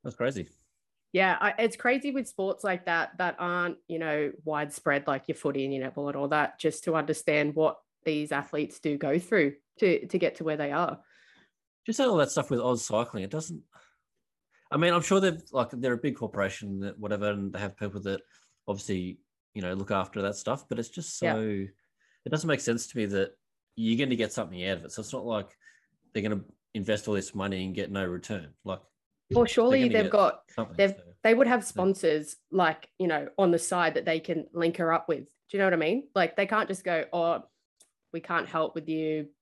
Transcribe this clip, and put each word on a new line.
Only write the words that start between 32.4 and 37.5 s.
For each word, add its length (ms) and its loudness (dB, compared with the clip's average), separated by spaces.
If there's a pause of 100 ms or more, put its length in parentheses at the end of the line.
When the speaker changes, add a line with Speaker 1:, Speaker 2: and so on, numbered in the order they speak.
Speaker 2:
like, 380 2 (100)
you 80 0
know, 300 0
on 140 6
the 80 6
side 360 2
that 120 -2
they 140 2
can 320 -4
link 260 0
her 140 2
up 160 0
with. 160 -2 (260)
Do 60 -6
you 20 0
know 80 4
what 80 4
I 20 2
mean? 380 0
Like, 220 2
they 100 2
can't 220 0
just 140 -6
go, 300 0
Oh, 300 0 (720)